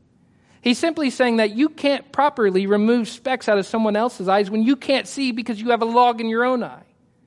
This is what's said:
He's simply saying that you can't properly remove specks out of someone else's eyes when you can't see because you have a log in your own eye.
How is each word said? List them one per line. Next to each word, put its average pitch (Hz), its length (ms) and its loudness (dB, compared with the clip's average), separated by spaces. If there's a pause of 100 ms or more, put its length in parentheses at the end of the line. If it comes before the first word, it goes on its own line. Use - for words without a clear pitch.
(640)
He's 240 160 2
simply 320 320 -2
saying 240 260 0
that 214 180 0
you 285 140 0
can't 277 440 -4
properly 214 540 2
remove 214 420 2
specks - 400 -6
out 208 100 4
of 190 80 -2
someone 220 280 -2
else's 214 340 -2
eyes 196 220 2
when 220 120 -2
you 262 120 2
can't 262 320 -2
see 269 240 -4
because 226 300 -6
you 233 100 -4
have 226 120 2
a 226 40 0
log 233 340 2
in 226 80 -4
your 233 160 0
own 254 200 -2
eye. 143 180 -14 (440)